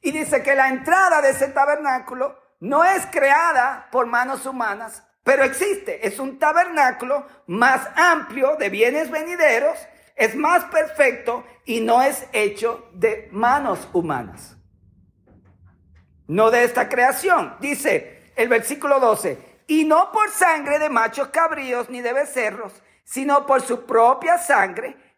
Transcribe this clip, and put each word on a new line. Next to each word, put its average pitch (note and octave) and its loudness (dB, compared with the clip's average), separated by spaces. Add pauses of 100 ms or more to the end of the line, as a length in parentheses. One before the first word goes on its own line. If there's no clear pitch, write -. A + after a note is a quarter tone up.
Y D4+ -4
dice D4 -2
que C#4 0
la C4 2
entrada D#4+ 2
de C4+ 4
ese C4+ -2
tabernáculo C#4 -2 (220)
no C#4 2
es F#4+ 2
creada C#4 0
por B3 0
manos B3 -4
humanas, A3+ -8 (180)
pero C4+ 2
existe. C4+ -4
Es G#3 -6
un C4+ -8
tabernáculo D4 0 (200)
más A#3+ 0
amplio D4+ 2
de G3+ -4
bienes B3 0
venideros, D#4 0 (380)
es G#3 0
más A#3 2
perfecto C4 0 (200)
y A3+ -4
no A3+ 4
es C#4 -2
hecho G#3+ -2
de G#3+ -2
manos A#3+ 0
humanas. C3 -6 (1700)
No G#3+ 4
de A#3+ 4
esta A#3+ 0
creación. C4 0
Dice - -4
el A#3+ 0
versículo C#4 0
doce, G#3 -2
"Y D#4 2
no D#4 4
por G#4+ 0
sangre D4+ 0
de D4+ 0
machos A#3+ -2
cabríos C4+ -2
ni B3 -12
de A#3+ -4
becerros, A#3 -4 (320)
sino C#4 0
por C4+ 4
su - -6
propia C4+ 2
sangre, A3+ -2 (220)